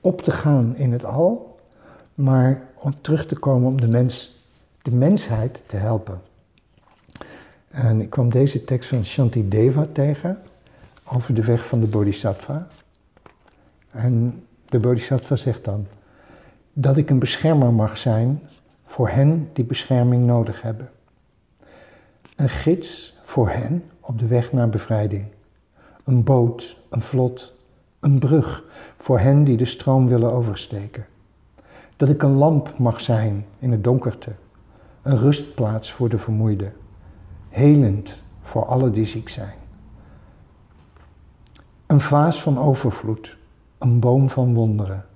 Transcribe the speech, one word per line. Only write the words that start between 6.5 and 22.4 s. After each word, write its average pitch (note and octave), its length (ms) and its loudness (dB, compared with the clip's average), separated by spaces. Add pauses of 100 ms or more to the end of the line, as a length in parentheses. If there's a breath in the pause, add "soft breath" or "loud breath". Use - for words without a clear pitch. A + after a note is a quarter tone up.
En A2+ 320 0
ik - 80 -6
kwam A#2+ 200 0
deze C3 340 2
tekst - 260 -6
van A#2 160 -2
Shantideva A#2+ 840 0
tegen, D3+ 500 -2 (640 soft breath)
over B2 280 -4
de A2 100 2
weg A#2 240 0
van A#2+ 120 0
de A2 80 2
bodhisattva. G#2+ 800 -4 (1200 soft breath)
En A#2 520 -2 (220)
de B2 140 0
bodhisattva B2 560 0
zegt - 300 -4
dan: G2+ 220 -6 (880 soft breath)
"Dat C#3 240 2
ik D3+ 120 0
een C3 100 4
beschermer C#3+ 540 2
mag G#2+ 240 0
zijn A#2+ 440 0 (420)
voor A2+ 260 -2
hen C#3+ 440 2
die B2 120 -2
bescherming B2 600 0
nodig A2+ 360 0
hebben. A2+ 280 -10 (1500 soft breath)
Een C3+ 140 0